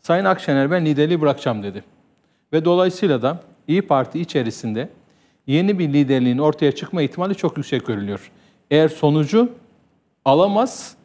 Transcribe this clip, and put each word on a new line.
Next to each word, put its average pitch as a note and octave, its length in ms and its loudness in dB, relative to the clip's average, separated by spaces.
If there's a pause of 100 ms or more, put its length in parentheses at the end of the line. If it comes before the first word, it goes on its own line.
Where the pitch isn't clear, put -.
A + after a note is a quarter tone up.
"Sayın F3+ 240 0
Akşener D3+ 460 0
ben F3 160 0
liderliği D3+ 340 2
bırakacağım." C#3 420 -2
dedi. G2+ 220 -10 (680)
Ve D#3 120 0
dolayısıyla F3 580 2
da D3+ 180 -2 (280)
İYİ F3+ 140 2
Parti C#3 380 -2
içerisinde A#2+ 680 -4 (580)
yeni F3+ 320 0
bir D#3+ 140 0
liderliğin C3 460 2
ortaya D3+ 340 2
çıkma E3 300 -6
ihtimali F3+ 320 -2
çok F3 220 -4
yüksek C3 300 -6
görülüyor. G2+ 440 -6 (400)
Eğer D#3 180 4
sonucu D#3 600 2 (760)
alamaz G3 800 0